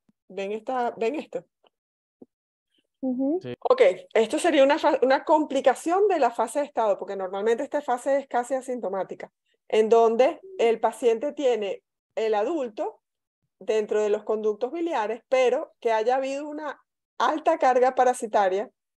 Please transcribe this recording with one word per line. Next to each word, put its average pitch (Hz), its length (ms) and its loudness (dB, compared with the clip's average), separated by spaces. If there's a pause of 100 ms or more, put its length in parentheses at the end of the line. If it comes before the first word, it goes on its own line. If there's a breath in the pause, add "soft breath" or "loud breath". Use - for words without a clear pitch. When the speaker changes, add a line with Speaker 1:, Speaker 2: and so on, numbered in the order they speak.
(280)
Speaker 1:
¿ven 196 240 -8
esta, 240 460 -6
ven 226 180 -2
esto? - 300 -10 (1600)
Speaker 2:
Ujú. 269 420 -2
Speaker 3:
Sí. 127 160 -8
Speaker 1:
Ok, 508 220 2 (320)
esto 254 260 0
sería 311 240 4
una 285 160 4
fa-, 294 240 2
una 262 200 2
complicación 311 840 2
de 349 120 2
la 240 120 2
fase 240 280 -4
de 285 60 -2
estado, 214 320 -2
porque 190 180 -10
normalmente 202 480 -2
esta 285 180 -4
fase 269 360 -2
es 269 100 -4
casi 247 280 -4
asintomática, 214 760 -8 (360)
en 220 220 2
donde 226 500 4 (180)
el 226 220 2
paciente 226 540 0
tiene 240 500 -2 (320)
el 220 180 0
adulto 254 680 -4 (580)
dentro 214 420 -2
de 208 80 0
los 208 140 0
conductos 214 480 -4
biliares, 269 580 -4
pero 254 500 0
que 226 120 -2
haya 220 240 0
habido 277 340 -4
una 294 320 -12 (380)
alta 311 400 0
carga 254 340 4
parasitaria, 226 800 0 (260)